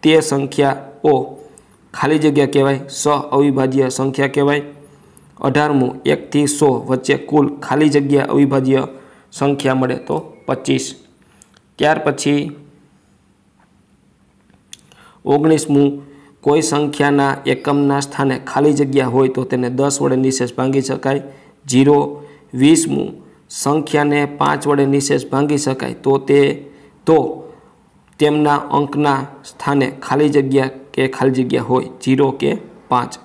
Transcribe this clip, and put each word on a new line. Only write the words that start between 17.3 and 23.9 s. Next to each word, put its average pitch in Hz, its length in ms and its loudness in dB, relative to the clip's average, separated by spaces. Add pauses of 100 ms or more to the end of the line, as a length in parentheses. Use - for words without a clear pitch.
એકમના 143 540 0
સ્થાને 139 460 -4
ખાલી 147 260 2
જગ્યા 139 340 0
હોય 131 220 2
તો 131 160 -4
તેને 123 260 -2
દસ 139 320 0
વડે 139 140 0
નિશેષ 131 380 0
ભાંગી 135 260 0
શકાય. 135 420 -4 (440)
ઝીરો. 143 560 2 (320)
વીસમું, 143 580 2 (380)
સંખ્યાને 147 720 0